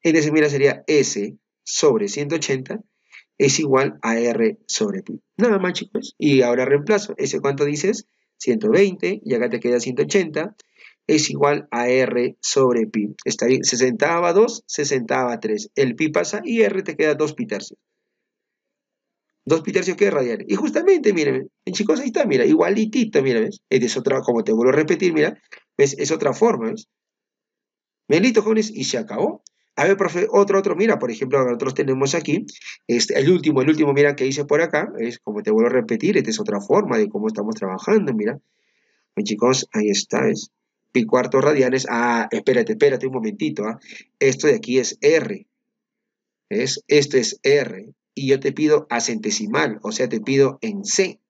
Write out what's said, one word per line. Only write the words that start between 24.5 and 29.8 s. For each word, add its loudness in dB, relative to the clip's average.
vuelvo 4
a 4
repetir, 2
mira, 0
¿ves? 2
Es -2
otra 0
forma, 0
¿ves? -12
Bien, 4
listo, 2
jóvenes, 0
y -10
se -4
acabó. -6
A 0